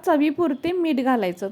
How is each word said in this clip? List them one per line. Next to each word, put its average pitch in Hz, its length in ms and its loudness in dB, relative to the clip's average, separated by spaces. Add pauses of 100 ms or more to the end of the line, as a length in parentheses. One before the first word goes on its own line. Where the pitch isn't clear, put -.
चवीपुरते 311 680 0
मीठ 320 280 0
घालायचं. 208 520 -2